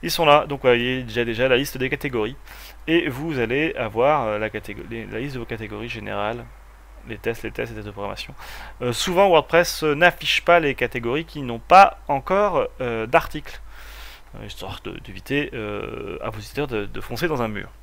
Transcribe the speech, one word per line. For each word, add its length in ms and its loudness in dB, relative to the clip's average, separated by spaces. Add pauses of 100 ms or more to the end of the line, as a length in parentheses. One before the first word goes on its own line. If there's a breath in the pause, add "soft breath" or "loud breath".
Ils 80 -4
sont 140 2
là, 220 8
donc 140 -4
voilà, 140 8
il 80 2
y 160 0
a 20 -8
déjà, 220 -2
déjà 240 0
la 80 6
liste 220 0
des 120 -2
catégories. 460 -2 (500 loud breath)
Et 220 2
vous 320 -4
allez 360 0
avoir, 500 2
euh, 120 0
la 120 -2
catégo-, 400 -10
les, 160 -10
la 140 -8
liste 160 -6
de 40 -6
vos 60 -8
catégories 420 -8
générales, 560 -6 (640)
les 100 -10
tests, 260 -4
les 80 -6
tests, 200 -6
les 40 -10
tests 120 -10
de 40 -10
programmation. 420 -8 (480 loud breath)
Euh, 100 -2
souvent, 380 4
WordPress, 540 6
euh, 120 2
n'affiche 480 4
pas 160 8
les 160 0
catégories 480 -2
qui 180 -10
n'ont 180 -6
pas 400 8 (100)
encore, 580 2 (140)
euh, 240 -4
d'articles. 560 -2 (760 loud breath)
Euh, 80 -12
histoire 380 -10
de, 160 -10
d'éviter, 540 -4
euh, 680 -8
à 80 -4
vos 100 -10
visiteurs 280 -6
de, 180 -4
de 160 -8
foncer 280 -4
dans 120 -2
un 60 -2
mur. 220 -8 (140)